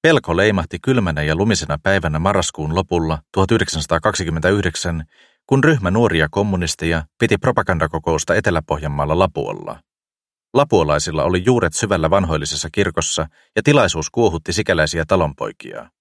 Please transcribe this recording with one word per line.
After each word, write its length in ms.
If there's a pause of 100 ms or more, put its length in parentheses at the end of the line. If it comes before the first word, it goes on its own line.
Pelko 360
leimahti 420
kylmänä 440
ja 120
lumisena 480
päivänä 360
marraskuun 560
lopulla 440 (140)
tuhat 180
yhdeksänsataakaksikymmentäyhdeksän, 1500 (420)
kun 180
ryhmä 280
nuoria 400
kommunisteja 720 (160)
piti 180
propagandakokousta 960
Etelä-Pohjanmaalla 840
Lapualla. 600 (760)
Lapuolaisilla 720
oli 220
juuret 280
syvällä 360
vanhoillisessa 600
kirkossa 560 (280)
ja 80
tilaisuus 460
kuohutti 440
sikäläisiä 540
talonpoikia. 840 (120)